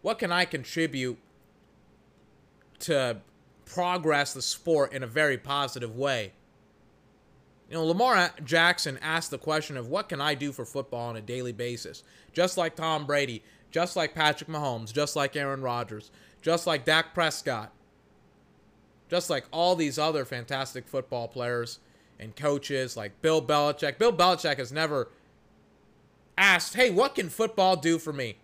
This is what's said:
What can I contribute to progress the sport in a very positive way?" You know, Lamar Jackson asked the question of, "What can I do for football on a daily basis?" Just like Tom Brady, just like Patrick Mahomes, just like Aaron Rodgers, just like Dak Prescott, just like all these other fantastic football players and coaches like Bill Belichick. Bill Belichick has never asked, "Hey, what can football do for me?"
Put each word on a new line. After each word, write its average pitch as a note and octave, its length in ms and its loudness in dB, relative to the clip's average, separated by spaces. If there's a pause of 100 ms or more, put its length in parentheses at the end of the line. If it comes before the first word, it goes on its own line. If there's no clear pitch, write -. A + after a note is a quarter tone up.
What A3 180 -2
can E3+ 120 -2
I F3 120 4
contribute C3+ 720 -2 (1600)
to C#3 420 0 (420)
progress D#3+ 720 0
the C3 80 -10
sport C#3+ 500 2
in C3+ 100 -6
a B2+ 60 -8
very C#3 300 2
positive C3 580 -4
way?" B2 380 -2 (1400)
You E3 80 -8
know, D#3+ 80 0
Lamar F#3+ 460 4 (120)
Jackson E3 580 2
asked D#3+ 300 -4
the C#3 60 -6
question D3+ 400 -4
of, A#2+ 100 -8
"What F#3 220 -4
can D3+ 100 -6
I D3 160 0
do C#3 160 -6
for C3 140 -10
football A#2+ 440 -6
on A2+ 60 -8
a A2 60 -10
daily A#2+ 320 -8
basis?" A#2+ 500 -8 (300)
Just F3+ 240 2
like E3 180 0
Tom D#3 300 0
Brady, C3+ 380 0 (280)
just F3 240 0
like D#3+ 180 0
Patrick D3+ 360 2
Mahomes, B2+ 420 -4
just C#3+ 240 -2
like C#3+ 220 -2
Aaron C#3 240 -4
Rodgers, A#2+ 500 -6 (300)
just E3 260 0
like D3+ 160 0
Dak D#3 300 2
Prescott, C#3 580 -2 (1400)
just E3+ 220 -2
like C#3 220 -2
all F3 240 4
these D3 220 0
other D3+ 280 0
fantastic C3 600 -8
football B2+ 440 -6
players A#2+ 500 -4 (400)
and A2 160 -16
coaches C#3 600 -2
like G#2 240 -10
Bill D#3+ 200 4
Belichick. D3 560 0
Bill A#3 140 6
Belichick E3+ 460 4
has B2+ 160 -6
never D3 360 0 (1300)
asked, F#3+ 360 4
"Hey, B3 160 4
what A3 260 2
can F#3+ 140 -2
football F#3+ 480 2
do E3 200 2
for D#3+ 140 -6
me?" B2+ 320 -6